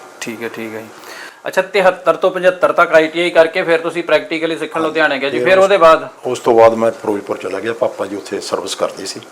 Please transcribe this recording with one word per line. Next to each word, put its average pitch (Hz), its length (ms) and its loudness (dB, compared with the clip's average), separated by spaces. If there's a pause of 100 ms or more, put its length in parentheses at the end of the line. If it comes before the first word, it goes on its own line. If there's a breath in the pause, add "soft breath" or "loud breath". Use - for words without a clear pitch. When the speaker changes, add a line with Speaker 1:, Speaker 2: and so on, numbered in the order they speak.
(200)
Speaker 1:
ਠੀਕ 113 220 -10
ਹੈ, 113 60 -8
ਠੀਕ 113 260 -12
ਹੈ 110 60 -10
ਜੀ। 110 60 -16 (600 loud breath)
ਅੱਛਾ, 185 140 0
ਤਿਹੱਤਰ 185 540 0
ਤੋਂ 185 140 0
ਪਚੱਤਰ 180 420 0
ਤੱਕ 170 220 2
ਆਈ 160 140 6
ਟੀ 165 120 -4
ਆਈ 175 100 0
ਕਰਕੇ 165 320 2
ਫਿਰ 165 180 0
ਤੁਸੀਂ 165 240 -6
ਪ੍ਰੈਕਟੀਕਲੀ 156 540 -2
ਸਿੱਖਣ 156 180 -8
Speaker 2:
ਹਾਂਜੀ। 160 120 -2
Speaker 1:
ਲੁਧਿਆਣੇ 151 300 0
ਗਏ 135 120 -2
ਜੀ। - 80 -4
Speaker 2:
ਫਿਰ 123 100 0
Speaker 1:
ਫਿਰ 190 100 6
Speaker 2:
ਉਸ 190 60 6
Speaker 1:
ਉਹਦੇ 196 120 4
ਬਾਅਦ? 160 320 6 (180)
Speaker 2:
ਉਸ 123 120 -4
ਤੋਂ 123 160 2
ਬਾਅਦ 113 200 8
ਮੈਂ 113 160 0
ਫਿਰੋਜ਼ਪੁਰ 107 460 -6
ਚਲਾ 98 240 -8
ਗਿਆ। 113 120 -6
ਪਾਪਾ 110 340 -4
ਜੀ 101 100 -10
ਉੱਥੇ - 240 -8
ਸਰਵਿਸ - 340 -8
ਕਰਦੇ 92 320 -6
ਸੀ। - 140 -12 (120)